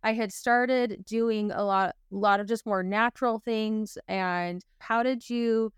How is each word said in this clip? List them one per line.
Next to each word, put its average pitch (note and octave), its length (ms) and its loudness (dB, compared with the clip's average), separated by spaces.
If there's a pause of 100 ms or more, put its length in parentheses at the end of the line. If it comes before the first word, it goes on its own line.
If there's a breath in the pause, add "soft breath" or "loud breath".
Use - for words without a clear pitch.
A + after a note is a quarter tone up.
I A3 100 0
had A3 200 -2
started A#3+ 720 2
doing A3 460 0
a - 120 -2
lot, F#3+ 320 2 (160)
a G3 40 -10
lot G3+ 240 4
of G#3 80 -4
just A3 180 -4
more G3 160 0
natural A3 640 0
things. A3 500 -2 (120)
And F3+ 580 -2 (140)
how A#3 240 0
did B3+ 260 -2
you A3+ 480 0